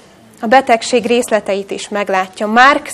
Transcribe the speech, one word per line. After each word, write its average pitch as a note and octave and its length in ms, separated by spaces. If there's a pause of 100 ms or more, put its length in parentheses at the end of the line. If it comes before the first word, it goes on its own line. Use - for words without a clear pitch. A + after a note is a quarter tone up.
(420)
a A#3 60
betegség B3 580
részleteit G#3+ 640
is - 180
meglátja, G3+ 580
Márk C4 460